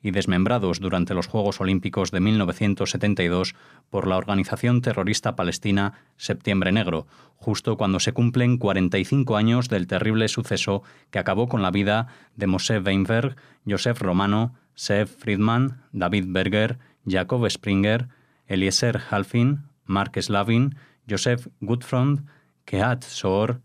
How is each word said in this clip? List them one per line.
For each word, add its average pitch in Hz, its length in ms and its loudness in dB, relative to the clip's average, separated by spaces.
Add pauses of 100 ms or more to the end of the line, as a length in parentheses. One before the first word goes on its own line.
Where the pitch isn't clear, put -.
y 104 60 0
desmembrados 92 680 2
durante 90 320 -2
los 87 140 -2
Juegos 101 340 -2
Olímpicos 95 500 0
de 92 80 -2
mil 107 180 2
novecientos 98 540 0
setenta 101 320 0
y 85 60 2
dos 90 260 0 (340)
por 95 160 -2
la 92 120 2
organización 104 640 0
terrorista 107 560 -2
palestina 98 560 0 (240)
Septiembre 95 560 -2
Negro, 90 340 0 (300)
justo 107 400 -2
cuando 101 240 0
se - 100 -2
cumplen 120 460 2
cuarenta 98 400 2
y 95 80 0
cinco 120 320 2
años 117 320 2
del 92 180 -2
terrible 110 400 0
suceso 101 560 -2 (260)
que 98 100 -2
acabó 101 280 0
con 123 140 -2
la 92 100 0
vida 104 360 0 (280)
de 101 120 -2
Moshe 95 320 0
Weinberg, 98 580 0 (280)
Joseph 107 360 -2
Romano, 101 520 2 (220)
Zeev 104 320 0
Friedman, 113 760 0 (100)
David 92 340 0
Berger, 101 520 0 (280)
Jacob 95 420 0
Springer, 107 600 0 (380)
Eliezer 98 520 0 (100)
Halfin, 120 540 0 (220)
Mark 98 360 -2
Slavin, 113 540 2 (340)
Joseph 120 380 -2 (140)
Gutfront, 127 680 -2 (380)
Kehat 117 400 0
Soor 107 600 -2